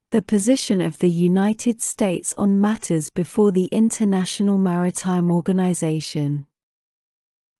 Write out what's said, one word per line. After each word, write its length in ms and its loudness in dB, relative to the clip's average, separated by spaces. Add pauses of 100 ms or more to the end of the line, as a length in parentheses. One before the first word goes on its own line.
(120)
the 120 2
position 580 0
of 180 -4
the 100 4
United 680 2
States 560 -4
on 240 2
matters 520 -2
before 400 0
the 140 0
International 920 0
Maritime 720 0
Organization. 1160 -2 (1120)